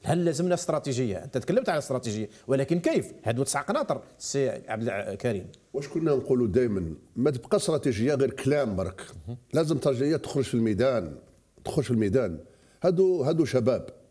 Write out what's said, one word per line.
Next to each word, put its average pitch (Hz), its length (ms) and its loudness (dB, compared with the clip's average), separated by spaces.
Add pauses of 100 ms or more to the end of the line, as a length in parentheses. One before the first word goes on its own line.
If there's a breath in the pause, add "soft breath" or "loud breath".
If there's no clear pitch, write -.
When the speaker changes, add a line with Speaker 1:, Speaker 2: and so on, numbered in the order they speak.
Speaker 1:
هل 170 220 0
لازمنا 170 280 0
استراتيجية؟ 131 680 -2
أنت - 140 -6
تكلمت 202 320 0
عن 165 80 0
استراتيجية، 120 520 -4 (180 loud breath)
ولكن 139 320 2
كيف؟ 269 320 0 (120)
هادو 117 200 0
تسع 139 180 -2
قناطر، 208 400 -2 (160)
سي 139 320 -2
عبد 113 400 -4
الكريم. 98 580 -4 (260)
Speaker 2:
واش 147 140 -6
كنا 160 240 0
نقولوا 127 360 2
دائمًا؟ 95 460 0 (220)
ما 131 160 2
تبقى 139 260 -2
استراتيجية 139 560 2
غير 135 160 2
كلام 135 460 0
برك. 92 260 -4 (260)
Speaker 1:
مهم. 120 100 -10 (160)
Speaker 2:
لازم 156 240 2
استراتيجية 139 380 2
تخرج - 280 -2
في - 100 -4
الميدان، 110 640 2 (500)
تخرج - 180 0
في 120 80 -2
الميدان. 107 460 2 (460 soft breath)
هادو، 180 400 4
هادو 156 220 2
شباب 120 440 0 (220)